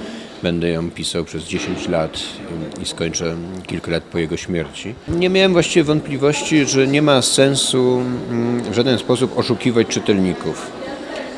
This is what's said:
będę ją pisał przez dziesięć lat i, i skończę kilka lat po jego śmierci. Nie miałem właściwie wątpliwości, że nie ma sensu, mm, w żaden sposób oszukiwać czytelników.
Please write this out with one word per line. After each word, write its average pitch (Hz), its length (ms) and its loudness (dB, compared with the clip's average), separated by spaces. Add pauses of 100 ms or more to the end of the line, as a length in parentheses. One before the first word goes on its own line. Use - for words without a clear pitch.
(440)
będę 85 260 0
ją 85 200 -2
pisał 85 340 -6
przez 78 200 -10
dziesięć 87 440 -6
lat 80 320 -2 (600)
i, - 20 -8
i 95 40 -8
skończę 82 500 -4 (320)
kilka 82 240 -6
lat 82 120 0
po - 140 -8
jego 82 200 -2
śmierci. 85 580 -6 (120)
Nie 170 220 2
miałem 190 240 4
właściwie 170 300 4
wątpliwości, 147 840 2
że 131 220 4
nie 139 140 4
ma 143 200 6
sensu, 131 800 4 (280)
mm, 120 340 0
w 107 100 -4
żaden 120 240 4
sposób 123 400 2
oszukiwać 117 500 2
czytelników. 92 840 0 (680)